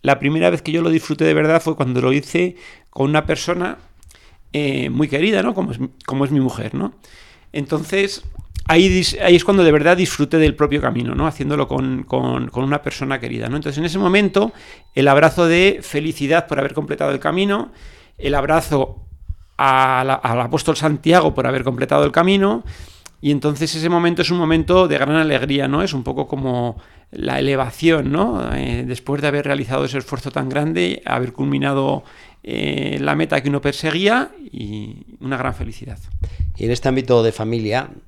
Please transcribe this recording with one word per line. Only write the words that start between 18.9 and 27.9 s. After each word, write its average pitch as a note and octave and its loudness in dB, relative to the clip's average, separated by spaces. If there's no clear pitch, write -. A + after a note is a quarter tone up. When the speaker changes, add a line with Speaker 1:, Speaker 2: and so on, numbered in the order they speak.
Speaker 1:
a C3 4
la, C3+ 2
al A#2+ 0
apóstol C#3 0
Santiago D#3 2
por B2+ 0
haber B2+ -2
completado C3 0
el C#3+ 0
camino, G3 2
y C#3+ 0
entonces D3 0
ese D#3+ -2
momento E3+ 2
es - 0
un F3 2
momento E3 4
de D3 0
gran C#3+ 0
alegría, C#3 0
¿no? D3 0
Es F#3+ -2
un C3+ -4
poco C3+ -4
como B2 -4
la - -4
elevación, C3+ 0